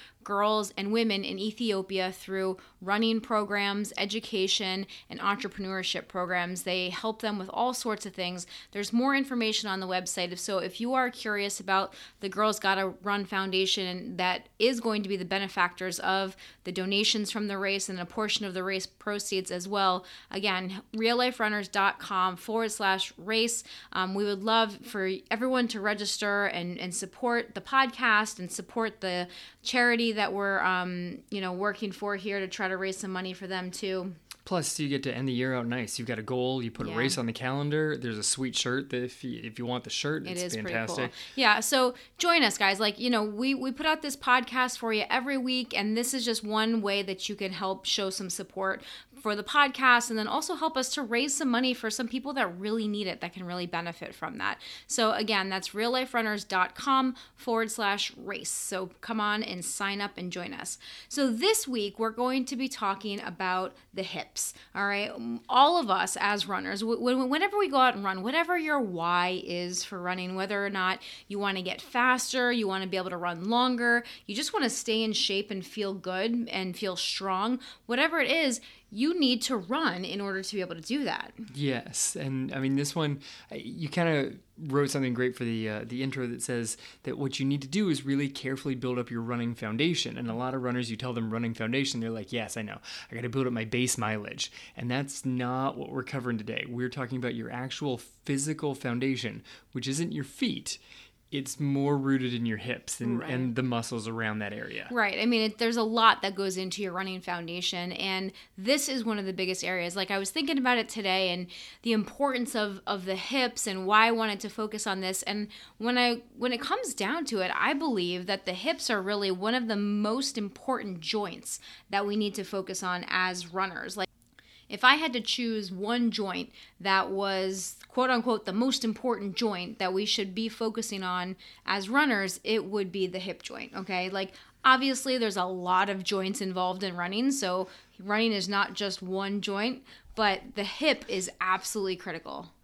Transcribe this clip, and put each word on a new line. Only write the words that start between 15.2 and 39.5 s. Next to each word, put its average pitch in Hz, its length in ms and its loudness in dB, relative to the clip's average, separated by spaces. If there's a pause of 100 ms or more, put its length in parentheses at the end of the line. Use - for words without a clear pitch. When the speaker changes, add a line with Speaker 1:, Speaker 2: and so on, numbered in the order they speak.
Speaker 1:
benefactors 185 760 0
of 190 360 0 (280)
the 185 80 -6
donations 196 580 2
from 214 160 -2
the 202 100 -2
race 196 320 0
and 185 120 -6
a 180 40 -4
portion 208 400 -2
of 190 80 -4
the 185 120 -4
race 190 220 -2
proceeds 202 680 -4
as 180 160 -6
well, 196 360 2 (280)
again, 190 500 -2 (100)
real 226 260 2
life 247 200 2
runners 208 300 0
dot 202 320 2
com 185 360 2
forward 220 360 -2
slash 190 440 2
race. 220 460 0 (300)
Um, 185 200 0
we 202 120 0
would 202 180 0
love 220 420 4
for 190 240 -2 (220)
everyone 247 380 2
to 226 120 -4
register 202 640 0
and, 175 340 -2
and 180 120 -6
support 233 640 -2
the 196 60 -6
podcast 247 800 2
and 180 100 -8
support 208 500 -4
the 180 280 -2 (340)
charity 233 540 4
that 208 160 2
we're, 196 280 2
um, 180 580 2 (120)
you 202 120 -4
know, 185 100 -2
working 196 400 -2
for 202 240 -4
here 196 240 -4
to 190 80 -4
try 190 200 -4
to 190 100 -2
raise 190 180 -2
some 190 140 -6
money 185 240 -4
for 185 120 -12
them 185 240 -4
too. 190 440 -4 (320)
Speaker 2:
Plus, 180 320 0
you 147 100 0
get 135 140 0
to 127 120 -2
end 131 140 0
the 131 40 0
year 127 220 2
out 123 120 0
nice. 120 320 -2
You've 117 100 -6
got 113 120 -2
a - 20 -6
goal. 127 400 0
You 117 80 -2
put 117 160 -6
Speaker 1:
Yeah. 107 80 -6
Speaker 2:
a - 20 -2
race 135 220 2
on 120 80 0
the 117 60 -2
calendar. 143 680 0
There's 117 180 -4
a 107 60 -6
sweet 127 340 0
shirt 135 340 0
that 123 120 -2
if 123 220 -8
you, 117 180 -6
if 110 160 -10